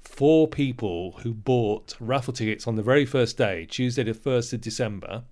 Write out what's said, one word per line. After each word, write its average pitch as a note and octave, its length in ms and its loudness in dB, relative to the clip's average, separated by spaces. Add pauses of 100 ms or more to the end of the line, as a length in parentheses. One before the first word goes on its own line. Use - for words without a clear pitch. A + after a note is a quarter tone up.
four D#3 460 4
people A#2 760 -2
who A#2 120 -4
bought A2 640 0
raffle B2+ 340 -4
tickets A2 360 -4
on A2+ 80 -2
the G#2+ 80 -2
very C3+ 200 4
first B2 320 0
day, F2+ 320 0
Tuesday B2 360 -2
the A2 100 -2
first B2 380 -2
of A#2+ 80 -4
December. G#2+ 720 -6